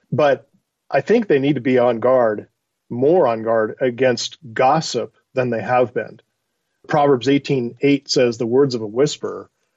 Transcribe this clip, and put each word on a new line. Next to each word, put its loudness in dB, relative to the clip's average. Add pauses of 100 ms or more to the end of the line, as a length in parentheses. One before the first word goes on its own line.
(120)
but 0 (400)
I 0
think 0
they 4
need 0
to -4
be 2
on 2
guard, 0 (420)
more 2
on -2
guard 0
against -2 (160)
gossip 0 (180)
than -2
they -4
have 0
been. -8 (720)
Proverbs 2
eighteen -2
eight 0
says, 0
"The -4
words 2
of -6
a -8
whisperer -4 (260)